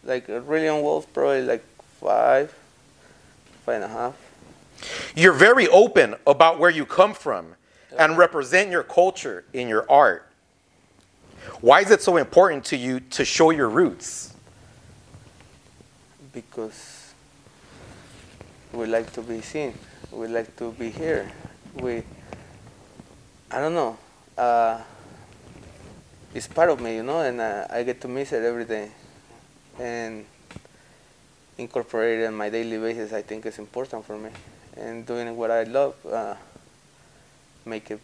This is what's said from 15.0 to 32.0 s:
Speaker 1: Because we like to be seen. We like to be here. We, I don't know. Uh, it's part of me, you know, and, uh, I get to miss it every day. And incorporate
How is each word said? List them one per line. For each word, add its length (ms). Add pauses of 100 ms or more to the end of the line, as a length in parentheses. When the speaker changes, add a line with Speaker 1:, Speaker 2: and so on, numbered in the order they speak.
Speaker 1:
Because 800 (1600)
we 140
like 280
to 100
be 180
seen. 320 (380)
We 160
like 300
to 160
be 180
here. 400 (440)
We, 280 (1500)
I 100
don't 140
know. 240 (400)
Uh, 440 (1500)
it's 120
part 220
of 100
me, 180
you 60
know, 180
and, 200
uh, 300
I 120
get 180
to 60
miss 260
it 100
every 220
day. 260 (880)
And 460 (1300)
incorporate 640